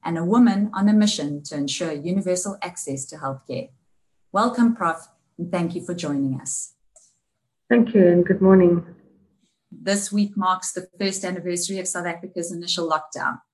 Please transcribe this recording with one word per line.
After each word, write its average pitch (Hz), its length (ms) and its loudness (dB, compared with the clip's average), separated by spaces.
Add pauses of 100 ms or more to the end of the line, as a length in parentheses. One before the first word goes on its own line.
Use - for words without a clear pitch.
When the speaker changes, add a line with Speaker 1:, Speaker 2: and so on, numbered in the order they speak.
Speaker 1:
and 170 140 -4
a 165 60 -4
woman 208 500 4
on 202 140 2
a 214 60 6
mission 147 500 0
to - 120 -12
ensure 143 360 -4
universal 180 680 -4
access 139 440 -8
to 156 120 -18
healthcare. 135 520 -8 (600)
Welcome, 233 440 2
Prof, 165 320 -4 (300)
and 170 140 -8
thank 175 240 -2
you 170 80 -6
for 180 100 -8
joining 139 460 -4
us. - 360 -10 (920)
Speaker 2:
Thank 240 260 2
you, 190 140 8
and 175 180 6
good 190 160 2
morning. 180 440 6 (840)
Speaker 1:
This - 400 -4
week 202 260 0
marks 185 340 -2
the 180 160 -10 (120)
first 190 260 -4
anniversary 180 540 -4
of 185 80 -8
South 175 180 -6
Africa's 175 460 -8
initial 170 380 -4
lockdown. 156 520 -6 (120)